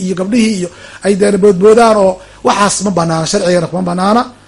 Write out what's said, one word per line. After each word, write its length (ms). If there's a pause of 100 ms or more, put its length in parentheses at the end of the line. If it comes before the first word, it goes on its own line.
iyo 100
gabdhihii 440
iyo 100 (340)
ay 120
deena 220
boodboodaan 600
oo 140 (320)
waxaas 400
ma 80
banaana, 340
sharcigana 420
kuma 140
banaana. 400 (260)